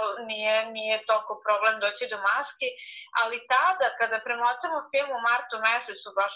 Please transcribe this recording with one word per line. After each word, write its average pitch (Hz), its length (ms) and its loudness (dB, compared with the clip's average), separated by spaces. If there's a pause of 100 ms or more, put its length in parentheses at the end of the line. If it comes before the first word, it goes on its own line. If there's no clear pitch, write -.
(260)
nije, 214 300 0 (100)
nije 220 380 -4
toliko 214 300 0 (100)
problem 214 360 2
doći 208 300 -2
do 208 80 -6 (100)
maski, 262 400 -2 (520)
ali 233 320 -2
tada, 302 340 6 (140)
kada 226 260 2
premotamo 247 640 0
film 277 220 0
u 233 160 -2
martu 240 280 0 (100)
mesecu, 226 500 -2
baš 196 200 2